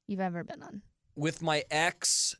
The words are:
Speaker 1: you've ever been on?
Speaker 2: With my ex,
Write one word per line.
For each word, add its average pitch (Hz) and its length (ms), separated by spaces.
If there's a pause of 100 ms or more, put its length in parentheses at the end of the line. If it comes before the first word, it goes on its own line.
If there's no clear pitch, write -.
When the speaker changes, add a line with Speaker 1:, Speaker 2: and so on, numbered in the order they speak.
Speaker 1:
you've 196 140
ever 175 240
been - 180
on? 202 200 (320)
Speaker 2:
With 156 280
my 151 280
ex, - 680